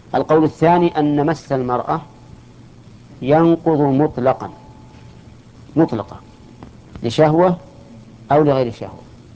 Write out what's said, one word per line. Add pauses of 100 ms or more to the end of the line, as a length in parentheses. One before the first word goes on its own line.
(160)
القول
الثاني
أن
مس
المرأة (1200)
ينقض
مطلقًا، (1300)
مطلقة، (840)
لشهوة (760)
أو
لغير
شهوة. (360)